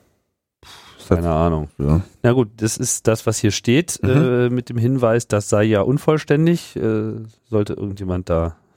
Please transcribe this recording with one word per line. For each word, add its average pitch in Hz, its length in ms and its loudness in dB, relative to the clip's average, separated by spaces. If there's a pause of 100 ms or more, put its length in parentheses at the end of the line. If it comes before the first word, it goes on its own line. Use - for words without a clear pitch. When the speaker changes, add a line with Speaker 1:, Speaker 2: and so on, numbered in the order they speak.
(960)
Speaker 1:
Ist - 120 -8
das 90 80 2
Speaker 2:
Keine 85 160 -2
Ahnung. 78 360 0 (100)
Speaker 1:
Ja. 76 220 2 (200)
Speaker 2:
Na 120 120 2
gut, 123 240 0
das 110 200 -2
ist - 300 -6
das, 110 180 2
was 110 140 -2
hier 104 120 2
steht, - 520 0
Speaker 1:
Mhm. 104 60 2
Speaker 2:
äh, 123 420 2
mit 123 180 -4
dem 120 80 -6
Hinweis, 117 500 2
das 104 220 -2
sei 104 140 2
ja 107 180 2
unvollständig. 156 920 0
Äh, 110 380 -2 (360)
sollte 104 240 0
irgendjemand 98 560 -6
da 82 280 0 (200)